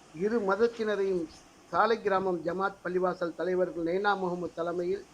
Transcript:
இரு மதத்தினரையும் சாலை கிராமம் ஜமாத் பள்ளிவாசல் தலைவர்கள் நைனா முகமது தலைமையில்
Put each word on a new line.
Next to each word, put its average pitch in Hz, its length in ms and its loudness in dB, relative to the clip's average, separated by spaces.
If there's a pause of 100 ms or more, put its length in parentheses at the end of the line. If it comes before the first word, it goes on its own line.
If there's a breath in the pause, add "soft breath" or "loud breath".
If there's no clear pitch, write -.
(220)
இரு 220 180 2
மதத்தினரையும் 196 880 2 (440)
சாலை 214 320 2
கிராமம் 190 440 0
ஜமாத் 185 380 -2
பள்ளிவாசல் 175 520 -2
தலைவர்கள் 170 480 0
நைனா 190 340 0
முகமது 180 380 -4
தலைமையில் 175 580 -2